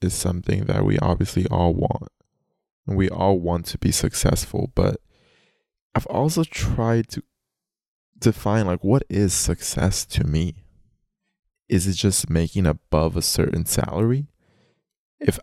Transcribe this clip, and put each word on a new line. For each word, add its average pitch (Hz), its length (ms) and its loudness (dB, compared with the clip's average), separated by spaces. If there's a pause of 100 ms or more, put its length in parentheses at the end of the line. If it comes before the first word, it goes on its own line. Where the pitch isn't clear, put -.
is 92 140 0
something 90 500 -2
that 98 200 0
we 101 140 2
obviously 92 500 0
all 87 260 2
want. - 360 -4 (760)
And 98 100 -2
we 95 120 2
all 92 300 2
want 85 280 -2
to - 120 -10
be - 140 0
successful, - 840 -2
but - 260 0 (920)
I've - 120 -2
also 160 360 0
tried 117 680 0
to - 120 -10 (960)
define, 107 480 2
like, 90 160 -2
what 120 260 2
is 95 240 2
success - 760 -2
to - 180 0
me? 80 400 -2 (1040)
Is 90 180 2
it 95 80 0
just - 340 0
making 82 380 0
above 78 500 0
a 80 60 -2
certain - 420 0
salary? 120 640 0 (960)
If - 220 -2